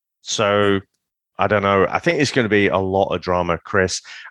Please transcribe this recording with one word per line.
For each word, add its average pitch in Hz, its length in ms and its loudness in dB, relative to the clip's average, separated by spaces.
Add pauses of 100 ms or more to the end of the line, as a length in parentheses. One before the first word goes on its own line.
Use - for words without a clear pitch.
(220)
So 101 580 0 (580)
I 95 80 2
don't 101 160 2
know. 98 260 2
I - 100 -4
think 165 220 -2
it's 139 120 0
gonna 117 160 0
be 101 200 2
a 92 100 0
lot 95 360 0
of 87 60 -6
drama, 87 380 -2
Chris. - 420 -2 (300)